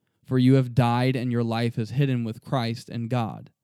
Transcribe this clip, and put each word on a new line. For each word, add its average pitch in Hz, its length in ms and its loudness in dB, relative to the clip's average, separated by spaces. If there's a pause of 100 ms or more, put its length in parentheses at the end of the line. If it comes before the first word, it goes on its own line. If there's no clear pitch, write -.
(240)
For 131 140 0
you 127 160 6
have 127 180 2
died, 123 440 2
and 120 160 -4
your 117 100 0
life 117 340 -2
is 110 140 -4
hidden 127 320 0
with 110 220 -8
Christ 117 440 -4
in 117 200 -8
God. 110 420 -4 (120)